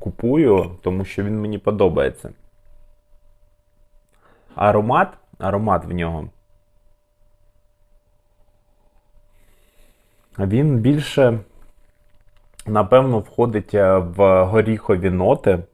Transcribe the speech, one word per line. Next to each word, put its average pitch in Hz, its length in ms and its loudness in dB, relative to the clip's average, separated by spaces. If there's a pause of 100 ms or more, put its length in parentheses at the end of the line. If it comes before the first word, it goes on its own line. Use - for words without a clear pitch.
купую, 110 720 0 (120)
тому 92 220 -4
що - 180 -8
він 107 180 -4
мені 107 180 -8
подобається. 92 720 -2 (2250)
Аромат, 110 540 0 (300)
аромат 98 460 -2
в 85 80 -10
нього. 82 360 -6 (4000)
Він 120 400 0
більше, 127 600 0 (1300)
напевно, 117 520 2
входить, 107 560 -4
е, 95 240 4
в 92 460 2
горіхові 104 680 0
ноти. 92 480 0 (160)